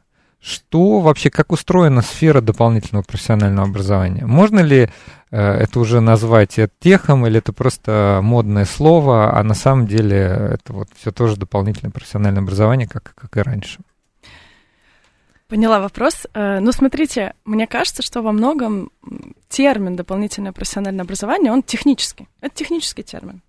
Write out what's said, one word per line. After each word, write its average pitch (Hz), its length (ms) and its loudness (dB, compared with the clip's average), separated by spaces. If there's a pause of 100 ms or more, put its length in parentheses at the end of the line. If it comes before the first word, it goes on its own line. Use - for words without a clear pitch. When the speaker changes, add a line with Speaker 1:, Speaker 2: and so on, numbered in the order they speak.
(420)
Speaker 1:
что 196 580 0
вообще, 156 300 2
как - 220 -2
устроена 165 500 2
сфера 151 400 2
дополнительного 110 640 0
профессионального 98 640 0
образования? 95 600 -2
Можно 196 320 4
ли, 139 300 4 (420)
э, 110 100 -4
это 101 380 0
уже 117 220 2
назвать 113 580 4
эдтехом, 139 680 2
или 113 120 2
это - 120 -8
просто 107 720 0
модное 104 420 2
слово, 139 720 2
а 107 60 2
на 107 120 0
самом 131 320 2
деле 101 300 2 (360)
это - 200 -10
вот 101 140 -10 (120)
всё 107 120 -8
тоже 110 240 0
дополнительное 101 560 -4
профессиональное 101 520 -2
образование, 107 440 0
как, - 280 -14
как - 220 -14
и 104 40 -2
раньше? 110 380 -8 (1700)
Speaker 2:
Поняла 220 320 2
вопрос. 214 560 -4
Э, 202 240 -2
ну, 226 120 0
смотрите, 269 600 -2 (100)
мне 220 220 -2
кажется, - 380 -6
что - 180 -8
во 220 100 -4
многом, 226 600 -2 (120)
м, - 300 -18 (160)
термин 214 460 0
"дополнительное 196 560 -8
профессиональное 196 520 -8
образование", 214 480 -2
он 262 120 0
технический. - 640 -4 (120)
Это - 140 -12
технический - 480 -8
термин. - 480 -18